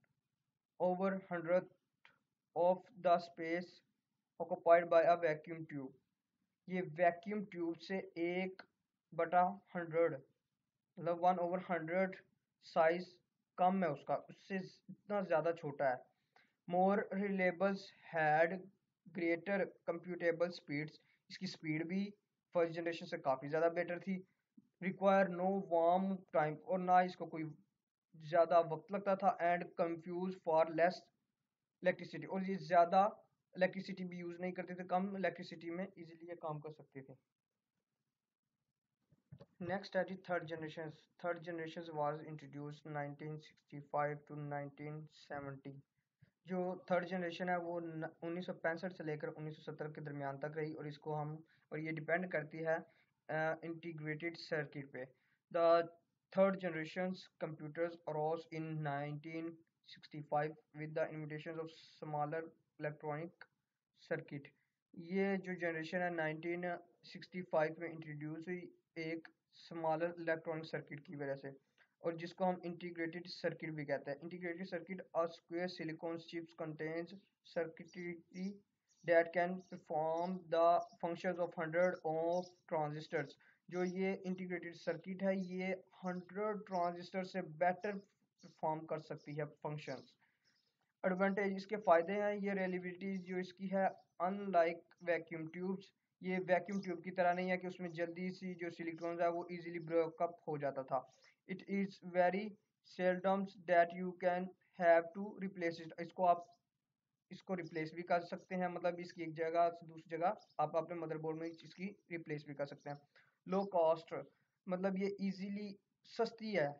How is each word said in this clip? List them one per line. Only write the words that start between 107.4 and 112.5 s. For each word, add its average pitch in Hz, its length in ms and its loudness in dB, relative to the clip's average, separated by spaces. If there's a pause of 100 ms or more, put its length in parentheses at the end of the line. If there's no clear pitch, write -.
replace 160 400 -6
भी 170 160 -8
कर 175 220 4
सकते 185 220 -8
हैं, 180 200 0
मतलब 175 260 -2
इसकी 175 220 -10
एक 160 120 -6 (100)
जगह 170 240 4 (100)
से 165 80 -18
दूसरी 160 300 -10
जगह 185 200 2 (240)
आप 151 160 0
अपने 165 200 -2 (100)
मदरबोर्ड 156 340 -4
में 165 80 -4
इसकी 170 480 -10 (160)
रिप्लेस 156 360 -6
भी 143 60 -10